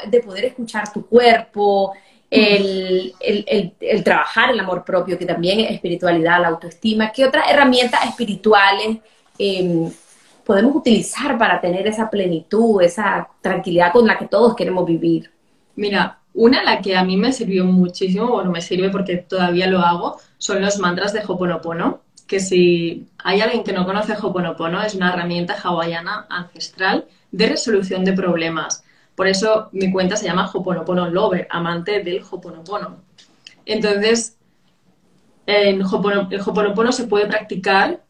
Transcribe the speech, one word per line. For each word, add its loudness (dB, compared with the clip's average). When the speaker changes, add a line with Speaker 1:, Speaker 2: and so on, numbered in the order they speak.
Speaker 1:
de 4
poder -8
escuchar -8
tu -10
cuerpo, 4
el, 2
el, -2
el, -2
el -2
trabajar 2
el 0
amor -6
propio, -2
que -8
también 0
es 0
espiritualidad, 0
la 0
autoestima, -2
qué 2
otras 2
herramientas 4
espirituales, 2
em, -2
podemos 4
utilizar 0
para 2
tener -2
esa -2
plenitud, 2
esa 0
tranquilidad 2
con 6
la 2
que -8
todos 4
queremos -2
vivir? 0
Speaker 2:
Mira, -2
una, 4
la 0
que -2
a 2
mí 0
me 2
sirvió 0
muchísimo, 2
bueno, 0
me -4
sirve -2
porque -2
todavía 0
lo 2
hago, -2
son -2
los -2
mantras -2
de -4
Ho'oponopono, -4
que -2
si 2
hay 0
alguien 0
que -6
no -2
conoce -4
Ho'oponopono, -4
es -4
una 0
herramienta -4
hawaiana -4
ancestral -4
de 2
resolución -2
de 2
problemas. -4
Por 0
eso 0
mi -2
cuenta 0
se -6
llama -2
Ho'oponopono -4
Lover, -2
amante -4
del -6
Ho'oponopono. -12
Entonces, 0
en 2
Ho'opono-, 0
el -6
Ho'oponopono 0
se -4
puede 2
practicar -2